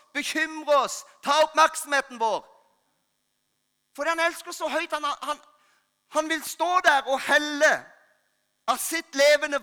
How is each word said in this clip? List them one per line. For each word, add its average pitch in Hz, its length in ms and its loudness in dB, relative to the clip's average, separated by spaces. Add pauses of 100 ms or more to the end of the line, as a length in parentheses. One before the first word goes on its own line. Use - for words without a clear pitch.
(140)
bekymre 302 720 -2
oss, - 160 -8 (240)
ta 277 80 2 (100)
oppmerksomheten 285 800 0
vår. 202 180 -2 (1600)
For 294 80 -4
han 330 160 0
elsker 339 320 -4
så 320 160 -6
høyt, 330 240 -4
han, 302 100 -6 (220)
han, 294 120 -6 (760)
han 311 160 0
vil 311 160 -2
stå 330 240 -2 (160)
der 277 240 4
og 269 160 0
helle 294 460 2 (1000)
av 247 80 0
sitt - 400 -6
levende 294 440 4